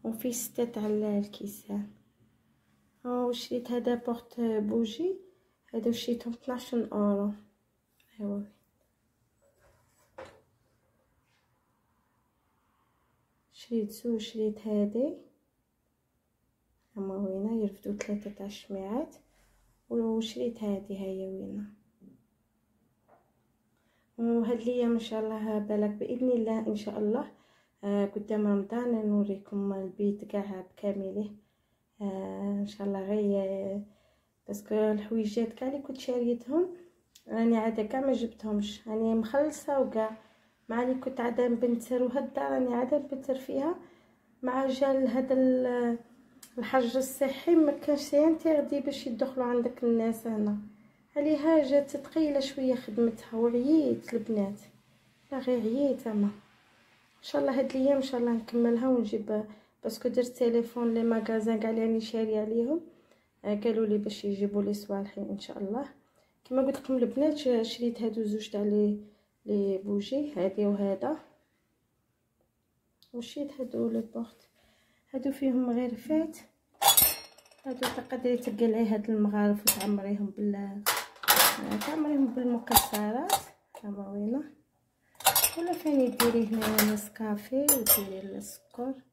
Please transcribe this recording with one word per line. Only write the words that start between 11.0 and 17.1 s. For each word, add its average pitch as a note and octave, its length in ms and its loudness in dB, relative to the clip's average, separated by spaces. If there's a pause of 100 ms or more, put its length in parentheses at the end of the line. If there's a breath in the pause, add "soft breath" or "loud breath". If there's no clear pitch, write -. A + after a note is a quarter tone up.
شريت G#3+ 380 -4
زوج، A3+ 300 -4
شريت G#3+ 460 -4
هادي، G#3+ 460 0 (1800)
هما F#3+ 180 -6